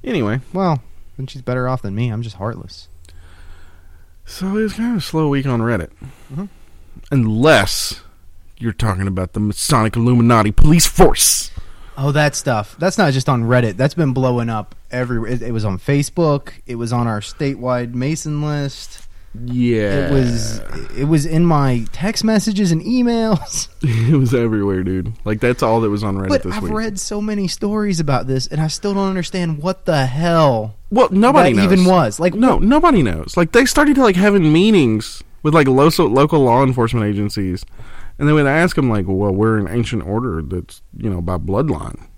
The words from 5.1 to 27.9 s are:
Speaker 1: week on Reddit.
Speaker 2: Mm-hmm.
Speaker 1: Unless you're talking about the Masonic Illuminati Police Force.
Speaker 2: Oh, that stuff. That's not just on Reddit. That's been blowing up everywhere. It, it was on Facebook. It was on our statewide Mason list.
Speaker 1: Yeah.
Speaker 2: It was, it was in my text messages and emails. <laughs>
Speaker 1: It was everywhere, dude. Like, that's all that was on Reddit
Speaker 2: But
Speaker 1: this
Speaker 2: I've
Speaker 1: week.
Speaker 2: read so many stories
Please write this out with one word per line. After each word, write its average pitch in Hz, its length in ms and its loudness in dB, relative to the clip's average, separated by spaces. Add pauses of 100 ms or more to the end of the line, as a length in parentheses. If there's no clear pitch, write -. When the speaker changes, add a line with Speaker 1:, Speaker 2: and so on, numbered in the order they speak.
Speaker 1:
week 139 180 0
on 123 160 0
Reddit. 110 280 -2 (420)
Speaker 2:
Mm-hmm. 165 140 -8 (680)
Speaker 1:
Unless 117 880 2 (560)
you're 113 160 -4
talking 98 340 -2
about 92 260 -4
the 107 60 -4
Masonic 107 560 0
Illuminati 117 560 4
Police 156 340 8
Force. - 680 4 (460)
Speaker 2:
Oh, 139 140 -2
that 147 240 2
stuff. 110 440 -4
That's 175 180 -2
not 175 160 2
just 131 140 0
on 123 160 0
Reddit. 117 340 2
That's 131 180 0
been 147 180 0
blowing 123 360 0
up 107 260 -6 (160)
everywhere. 120 400 -4
It, 123 100 -2
it 120 100 -6
was 110 140 -2
on 95 140 -2
Facebook. 143 720 0 (160)
It 123 80 -8
was 117 180 -6
on 120 140 0
our 107 120 -2
statewide 123 720 -4
Mason 147 500 -4
list. 147 640 -8 (380)
Speaker 1:
Yeah. 120 640 0
Speaker 2:
It - 40 -2
was, 120 480 0 (380)
it 135 80 -2
was 151 200 2
in 160 200 2
my 135 460 2
text 208 320 -4
messages 208 480 0
and 160 100 0
emails. 226 880 -2 (140)
<laughs> 113 300 0
Speaker 1:
It 160 40 4
was 131 180 2
everywhere, 104 500 0
dude. 92 300 -4 (120)
Like, 107 140 -2
that's 123 240 0
all 113 180 2
that 113 80 0
was 104 140 -2
on 101 140 -2
Reddit 95 120 -4
Speaker 2:
But 269 140 0
Speaker 1:
this 87 120 -6
Speaker 2:
I've 214 80 -6
Speaker 1:
week. 208 100 -4
Speaker 2:
read 214 260 -6
so 208 220 -6
many 208 260 -4
stories 202 520 -4